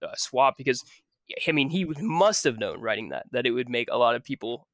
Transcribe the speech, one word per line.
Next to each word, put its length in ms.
a, 60
a 100
swap. 400
Because, 260
I 40
mean, 180
he 160
must 580
have 140
known 240
writing 280
that, 220
that 140
it 60
would 180
make 200
a 80
lot 180
of 80
people 500